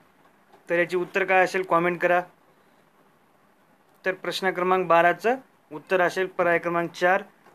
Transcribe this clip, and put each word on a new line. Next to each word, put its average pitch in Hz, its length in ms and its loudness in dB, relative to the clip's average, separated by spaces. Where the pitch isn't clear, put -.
तर 170 100 0
याचे 175 180 -2
उत्तर 180 260 -2
काय 185 200 4
असेल 180 180 -2
comment 175 380 0
करा. 175 220 2
तर 190 80 0
प्रश्न 185 380 -4
क्रमांक 180 360 -2
बाराचं 170 480 2
उत्तर 156 300 -2
असेल 185 240 0
पर्याय 175 340 0
क्रमांक 170 320 -4
चार 185 320 0